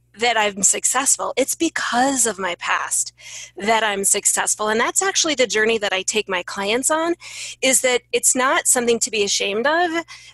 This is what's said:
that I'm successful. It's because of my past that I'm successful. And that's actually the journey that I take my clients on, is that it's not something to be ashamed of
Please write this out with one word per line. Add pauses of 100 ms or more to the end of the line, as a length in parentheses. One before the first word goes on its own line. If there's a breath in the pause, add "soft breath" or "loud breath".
(180)
that
I'm
successful.
It's
because
of
my
past (440 loud breath)
that
I'm
successful.
And
that's
actually
the
journey
that
I
take
my
clients
on, (480 loud breath)
is
that (100)
it's
not
something
to
be
ashamed
of (280 loud breath)